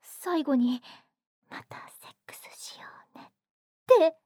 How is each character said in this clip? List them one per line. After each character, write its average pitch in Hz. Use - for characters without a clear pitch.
最 349
後 277
に、 247
「ま -
た -
セ -
ッ -
ク -
ス -
し -
よ -
う -
ね」 -
っ -
て 330